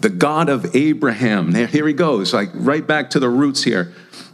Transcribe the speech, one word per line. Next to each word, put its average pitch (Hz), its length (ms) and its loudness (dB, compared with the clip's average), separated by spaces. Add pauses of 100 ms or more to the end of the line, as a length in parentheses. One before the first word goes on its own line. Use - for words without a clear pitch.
The 110 100 2
God 147 380 0
of 127 280 0
Abraham," 120 760 0
there, 113 160 2
here 151 220 0
he 151 40 2
goes, 139 400 0
like, 104 220 0
right 143 320 -2
back 151 240 -2
to 147 100 0
the 131 80 2
roots 135 360 0
here. 98 280 -2 (420)